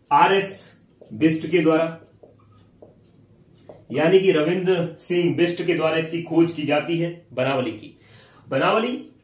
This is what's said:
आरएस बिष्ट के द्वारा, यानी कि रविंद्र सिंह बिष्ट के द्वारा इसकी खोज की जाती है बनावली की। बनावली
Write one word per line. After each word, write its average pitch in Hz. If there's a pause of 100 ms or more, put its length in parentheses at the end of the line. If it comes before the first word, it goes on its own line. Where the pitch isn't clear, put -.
(120)
आरएस 180 (420)
बिष्ट 160
के 175
द्वारा, 160 (1900)
यानी 165
कि 190
रविंद्र 175
सिंह 175
बिष्ट 170
के 170
द्वारा 156
इसकी 165
खोज 165
की 151
जाती 147
है 170
बनावली 127
की। - (500)
बनावली 214 (140)